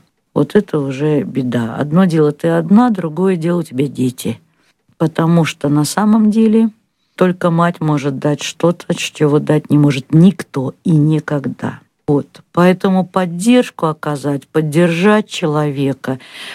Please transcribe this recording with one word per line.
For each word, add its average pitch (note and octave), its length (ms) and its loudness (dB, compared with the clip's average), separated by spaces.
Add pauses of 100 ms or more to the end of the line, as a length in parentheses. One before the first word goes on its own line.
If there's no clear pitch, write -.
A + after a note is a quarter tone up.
(340)
Вот C#3+ 200 0
это G3+ 260 0
уже C#3 420 -2
беда. A#2+ 540 -4
Одно D3 280 0
дело D#3 280 2
ты E3 160 -4
одна, E3+ 420 2
другое F#3 460 -2
дело E3+ 240 -2
у - 20 -4
тебя C3+ 260 -4
дети. B2 500 -6 (600)
Потому E3 480 0
что - 240 -4
на D3 160 0
самом G#3+ 440 2
деле A3 380 2 (480)
только F3+ 340 0
мать E3+ 300 0
может D3 380 -2
дать D3 240 -2
что-то, - 520 -4
чего D3+ 440 0
дать D3+ 320 -2
не D3 80 4
может C#3+ 340 0
никто D#3+ 640 2 (100)
и F#3 60 0
никогда. D3+ 880 -2 (260)
Вот. - 360 -2 (100)
Поэтому F#3 540 2
поддержку F#3 800 0
оказать, D3 600 -6
поддержать E3+ 800 0
человека, C#3+ 920 -4 (360)